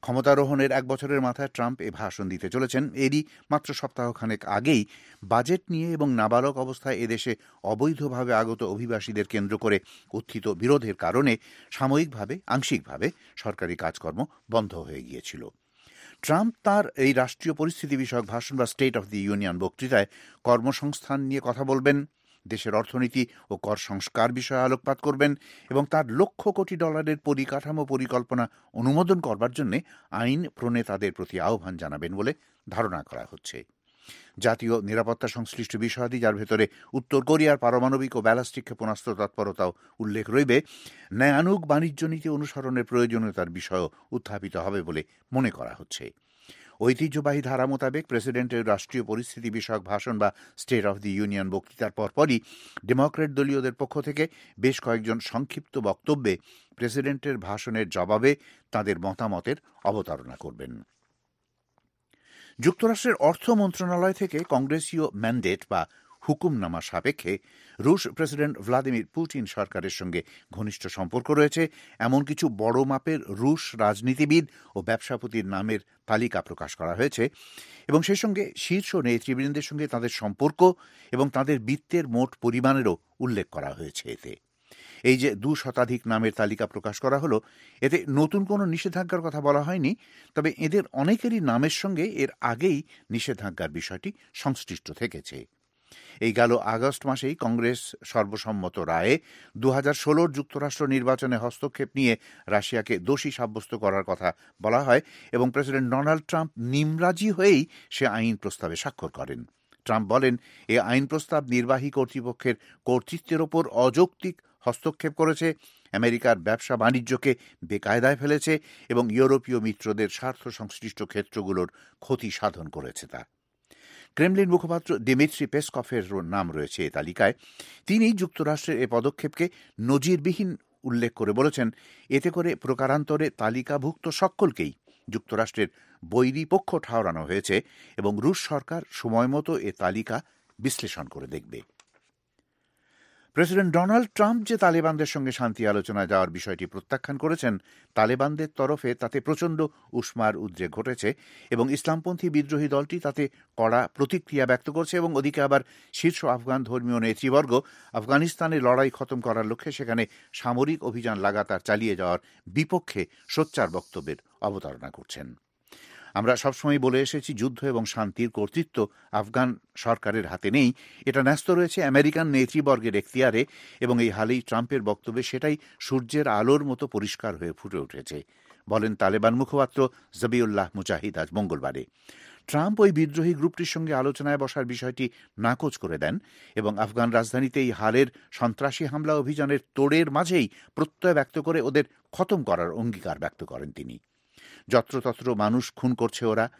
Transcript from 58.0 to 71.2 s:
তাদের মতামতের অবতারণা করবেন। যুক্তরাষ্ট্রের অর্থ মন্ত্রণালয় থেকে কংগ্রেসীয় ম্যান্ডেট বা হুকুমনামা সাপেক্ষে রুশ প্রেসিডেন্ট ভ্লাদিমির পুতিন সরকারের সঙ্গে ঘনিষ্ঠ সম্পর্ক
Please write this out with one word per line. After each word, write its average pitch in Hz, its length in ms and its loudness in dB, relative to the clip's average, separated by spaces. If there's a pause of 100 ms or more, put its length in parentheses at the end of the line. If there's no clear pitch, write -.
তাদের 101 280 -2
মতামতের 95 560 -4 (300)
অবতারণা 76 500 -4
করবেন। 62 460 -14 (1800)
যুক্তরাষ্ট্রের 214 560 2
অর্থ 165 340 2
মন্ত্রণালয় 185 640 2
থেকে 180 260 -4 (100)
কংগ্রেসীয় 151 540 0 (120)
ম্যান্ডেট 104 540 -2
বা 85 180 0 (400)
হুকুমনামা 110 540 -2
সাপেক্ষে 95 520 -4 (460)
রুশ 156 280 2
প্রেসিডেন্ট 147 520 -4
ভ্লাদিমির 123 540 0
পুতিন 156 320 -4
সরকারের 98 540 -6
সঙ্গে 87 220 -4 (300)
ঘনিষ্ঠ 107 360 -10
সম্পর্ক 98 440 -6